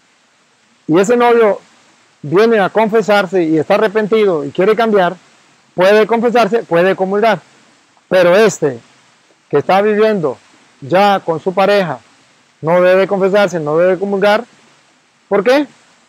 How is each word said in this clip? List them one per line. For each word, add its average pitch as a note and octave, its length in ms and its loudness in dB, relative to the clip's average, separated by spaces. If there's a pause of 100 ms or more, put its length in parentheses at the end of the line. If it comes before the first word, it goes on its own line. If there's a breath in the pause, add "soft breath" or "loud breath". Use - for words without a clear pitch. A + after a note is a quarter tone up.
(880)
y D#3+ 120 2
ese G#3 160 0
novio A#3 460 2 (600)
viene G#3 380 0
a F3+ 100 0
confesarse G3+ 760 0
y D#3+ 140 0
está D#3 180 0
arrepentido G#3+ 680 0
y C#3 80 -10
quiere G3 240 0
cambiar, G#3 400 0 (580)
puede G3+ 320 2
confesarse, A3+ 580 -2
puede E3+ 320 0
comulgar. G3 440 -2 (680)
Pero F3 260 2
este, E3 440 0 (680)
que D3 100 0
está F#3 220 0
viviendo G#3 560 0 (440)
ya F#3+ 400 0
con D#3+ 180 -4
su F#3 140 -6
pareja, F#3+ 460 0 (600)
no F3 220 0
debe F#3 260 2
confesarse, F#3+ 520 0
no D3+ 180 -2
debe F3+ 200 2
comulgar. G3+ 460 -2 (880)
¿Por G3 140 0
qué? C4+ 220 0 (440)